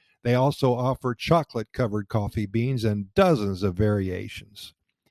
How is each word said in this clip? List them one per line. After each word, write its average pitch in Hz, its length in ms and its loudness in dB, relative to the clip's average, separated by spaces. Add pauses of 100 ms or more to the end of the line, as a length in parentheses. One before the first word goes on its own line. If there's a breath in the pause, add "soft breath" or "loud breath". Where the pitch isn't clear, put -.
(220)
They 123 140 0
also 131 380 2
offer 123 420 -2
chocolate-covered 113 920 -2
coffee 107 360 -2
beans 113 380 -2
and 104 300 -2
dozens 107 500 2
of 95 120 0
variations. 101 960 -2 (380)